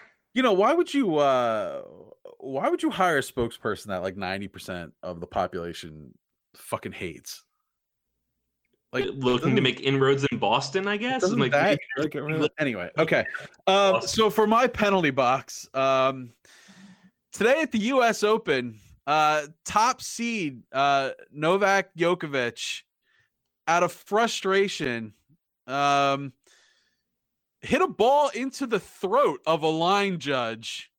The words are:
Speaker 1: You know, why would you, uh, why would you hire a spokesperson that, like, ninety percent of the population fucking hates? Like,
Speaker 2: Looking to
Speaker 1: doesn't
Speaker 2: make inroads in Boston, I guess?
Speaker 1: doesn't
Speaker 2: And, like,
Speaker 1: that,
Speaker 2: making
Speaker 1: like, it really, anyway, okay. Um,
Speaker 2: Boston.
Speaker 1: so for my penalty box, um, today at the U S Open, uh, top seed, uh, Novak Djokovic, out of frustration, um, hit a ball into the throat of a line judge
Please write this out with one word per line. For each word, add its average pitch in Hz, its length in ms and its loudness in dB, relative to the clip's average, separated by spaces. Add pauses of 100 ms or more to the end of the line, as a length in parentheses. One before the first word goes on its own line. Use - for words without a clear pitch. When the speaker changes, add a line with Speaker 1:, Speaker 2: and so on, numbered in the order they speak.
(340)
Speaker 1:
You 254 100 0
know, 233 100 4
why 208 200 4
would 339 200 0
you, 208 240 2
uh, 113 640 2 (580)
why 135 300 -4
would 349 120 -2
you 320 80 0
hire 175 280 2
a 131 40 2
spokesperson - 680 -4
that, 92 140 -4
like, 92 140 -4
ninety 98 320 -6
percent 90 460 -12 (100)
of 87 160 -10
the 85 80 -10
population 85 840 -8 (420)
fucking - 380 -10
hates? - 500 -14 (1500)
Like, 127 120 0
Speaker 2:
Looking 135 160 -6
to 123 160 4
Speaker 1:
doesn't 131 260 2
Speaker 2:
make 127 180 0
inroads 135 500 2
in 117 60 -4
Boston, 135 500 0
I 208 80 -2
guess? 247 260 -4
Speaker 1:
doesn't 185 120 0
Speaker 2:
And, 240 80 0
like, 127 100 0
Speaker 1:
that, 151 200 2
Speaker 2:
making 147 160 -4 (100)
Speaker 1:
like, 147 180 -4
it 147 60 -6
really, 151 280 -2 (100)
anyway, 110 380 -4
okay. 156 280 2 (420)
Um, 190 260 4
Speaker 2:
Boston. - 140 -2
Speaker 1:
so 220 220 2
for 214 180 2
my 233 200 4
penalty 190 440 2
box, 131 640 -2
um, 131 560 0 (1040)
today 262 280 4
at 311 120 -2
the 226 60 0
U 254 220 2
S 226 220 2
Open, 135 560 0 (280)
uh, 151 400 2 (180)
top 240 360 0
seed, 196 600 -6 (100)
uh, 139 380 2 (240)
Novak 190 640 2
Djokovic, 160 840 -2 (840)
out 170 160 4
of 175 80 0
frustration, 190 1200 -2 (540)
um, 139 680 2 (1300)
hit 302 200 0
a 370 60 2
ball 269 420 2
into 269 360 -6
the 220 140 -2
throat 202 680 0
of 160 160 2
a 160 60 0
line 180 500 0
judge 120 800 -6